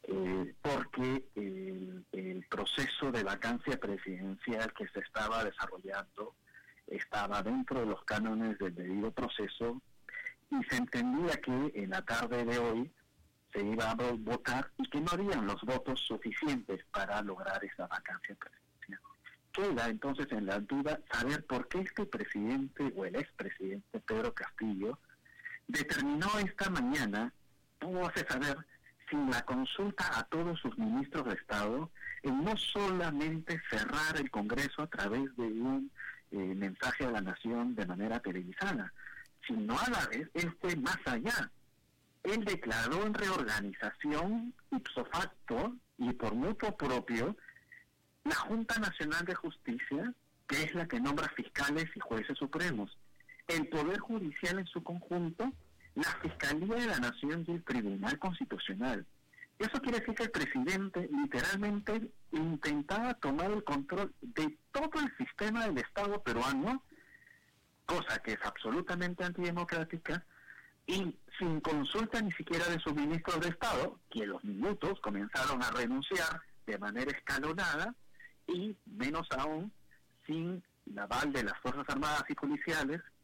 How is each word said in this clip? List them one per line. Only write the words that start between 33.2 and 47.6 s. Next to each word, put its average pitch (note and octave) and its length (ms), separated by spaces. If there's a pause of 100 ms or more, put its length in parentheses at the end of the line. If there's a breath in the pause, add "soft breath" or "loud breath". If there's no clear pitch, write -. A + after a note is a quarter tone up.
cerrar D#3 460
el C3+ 160
Congreso B2+ 520
a D#3+ 40
través C3+ 480
de A#2+ 120
un, C3+ 440 (400 loud breath)
eh, G2+ 60
mensaje F#2+ 640
a B2 80
la A2 80
nación A#2 560
de G#2 100
manera G#2 360
televisada, G#2+ 720 (520 loud breath)
sino G#3 320
a A#3+ 120
la G#3 180
vez, D3 260
él E3+ 280
fue F3 160
más C3 280
allá. C3 460 (720)
Él G#3 220
declaró C#3 600
en G#3 80
reorganización D#3 1400 (180)
ipso C3 400
facto - 640 (220)
y - 160
por G#2+ 200
mutuo G3+ 440
propio B2+ 580 (880 loud breath)